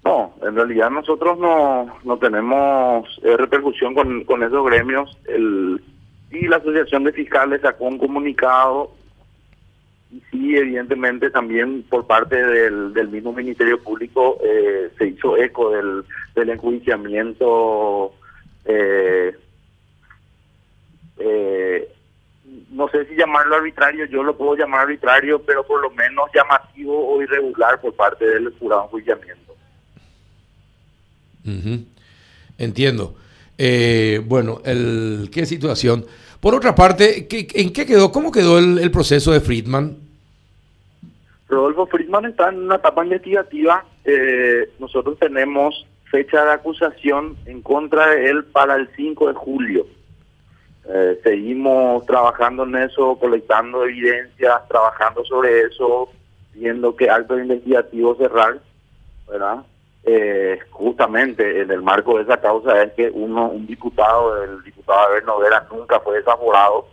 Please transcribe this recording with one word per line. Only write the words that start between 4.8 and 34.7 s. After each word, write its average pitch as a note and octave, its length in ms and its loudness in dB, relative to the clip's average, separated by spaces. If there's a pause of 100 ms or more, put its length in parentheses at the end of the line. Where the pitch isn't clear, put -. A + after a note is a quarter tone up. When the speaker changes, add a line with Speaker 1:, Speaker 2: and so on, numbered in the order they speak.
Speaker 1:
El, G2 540 -2 (500)
y E3+ 180 -6
la E3 80 2
Asociación D3+ 480 -2
de D3 80 0
Fiscales C#3 500 -2
sacó B2+ 240 -2
un B2+ 120 -6
comunicado C3+ 920 0 (1200)
y B2 180 -20
sí, C#3 260 -2
evidentemente B2+ 760 -2
también A#2+ 580 -4
por A#2+ 180 -2
parte A2+ 300 2
del, A2+ 580 0
del A2+ 140 -2
mismo G#2+ 240 -10
Ministerio A#2+ 500 -2
Público, A#2 640 -2
eh, G#2 440 0 (100)
se G#2 100 0
hizo G2 280 -2
eco A#2 340 0
del, G2 340 -4 (320)
del A#2 140 -2
enjuiciamiento, A2 1600 -2 (520)
eh, F#2+ 720 0 (1800)
eh, F#2+ 680 -2 (840)
no C#3 200 -4
sé D3 160 -2
si D#3 100 -10
llamarlo D3+ 400 2
arbitrario, D#3 500 -2
yo C3+ 160 -4
lo D3 140 -2
puedo C#3+ 180 0
llamar C#3 280 0
arbitrario, C#3 600 0
pero C#3 240 -2
por C#3+ 160 -2
lo C3 80 -4
menos C3 420 -2
llamativo C#3+ 800 0
o C#3 80 2
irregular C3 600 0
por B2 140 -6
parte G#2 300 0
del A2+ 360 0
jurado G#2 220 0
de G#2 40 -8
enjuiciamiento. G#2+ 680 -8 (1900)
Speaker 2:
Ujú. G#2+ 380 -8 (760)
Entiendo. A#2 560 -2 (440)
Eh, A#2 640 2
bueno, A2+ 400 -2
el, A2+ 680 -2